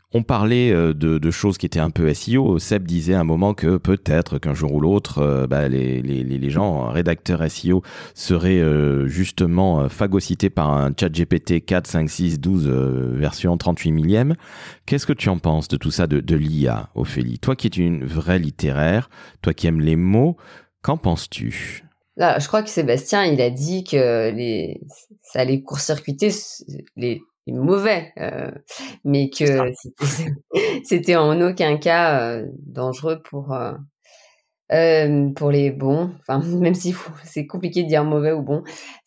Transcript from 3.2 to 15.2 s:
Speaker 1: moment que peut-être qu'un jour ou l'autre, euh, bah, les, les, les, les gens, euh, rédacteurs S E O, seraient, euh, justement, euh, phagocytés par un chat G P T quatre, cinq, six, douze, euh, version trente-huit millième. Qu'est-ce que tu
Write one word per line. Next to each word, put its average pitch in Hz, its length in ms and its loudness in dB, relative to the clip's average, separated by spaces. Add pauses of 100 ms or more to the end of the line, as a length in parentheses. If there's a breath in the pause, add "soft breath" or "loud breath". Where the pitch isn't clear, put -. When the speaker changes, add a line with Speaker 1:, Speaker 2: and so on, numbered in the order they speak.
Speaker 1:
moment 87 280 2
que 87 220 2
peut-être 82 640 0
qu'un 73 140 -2
jour 71 200 -2
ou 73 60 2
l'autre, 90 400 2
euh, 69 260 2
bah, 69 220 0
les, 64 340 0
les, 65 220 -2
les, 65 140 -4
les 67 120 -2
gens, 78 380 0
euh, - 20 -4
rédacteurs 82 540 0
S - 220 -4
E 90 80 4
O, 92 100 2 (320 loud breath)
seraient, 90 460 2
euh, 73 460 2
justement, 87 720 2
euh, 67 80 0
phagocytés 98 600 0
par 76 200 0
un 71 280 2
chat 85 160 0
G 82 120 0
P 87 160 0
T 85 180 0
quatre, 90 260 -2
cinq, 78 240 0
six, 82 300 -2
douze, 85 280 2
euh, 65 460 0
version 76 440 0
trente-huit 82 340 -2
millième. 104 440 2 (500 loud breath)
Qu'est-ce 143 200 -2
que 147 80 2
tu - 140 -2